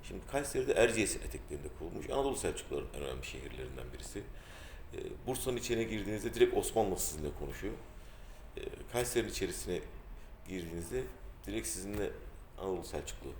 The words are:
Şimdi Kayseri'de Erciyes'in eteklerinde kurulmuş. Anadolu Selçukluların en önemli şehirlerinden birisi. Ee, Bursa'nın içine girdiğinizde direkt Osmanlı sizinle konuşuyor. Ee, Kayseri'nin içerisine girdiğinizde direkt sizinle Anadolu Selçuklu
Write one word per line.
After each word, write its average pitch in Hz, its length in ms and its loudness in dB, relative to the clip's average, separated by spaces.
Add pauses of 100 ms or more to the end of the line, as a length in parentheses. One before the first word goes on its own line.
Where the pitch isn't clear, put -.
Şimdi - 180 -6 (100)
Kayseri'de 135 420 2
Erciyes'in 107 480 8
eteklerinde - 460 -4 (120)
kurulmuş. - 300 -4
Anadolu 135 260 4
Selçukluların - 600 -2
en 73 80 -2
önemli 65 220 -4
şehirlerinden 64 680 -6
birisi. - 260 -8 (760)
Ee, - 40 -6 (300)
Bursa'nın 127 300 2
içine 113 260 2
girdiğinizde 107 500 0
direkt 120 240 10
Osmanlı 98 420 6
sizinle 76 300 0 (100)
konuşuyor. 73 340 -2 (840)
Ee, - 40 -6 (300)
Kayseri'nin 120 400 2
içerisine 90 480 0 (680)
girdiğinizde 85 560 -2 (440)
direkt 110 200 -2
sizinle 101 440 0 (480)
Anadolu 90 240 0
Selçuklu - 460 -6 (100)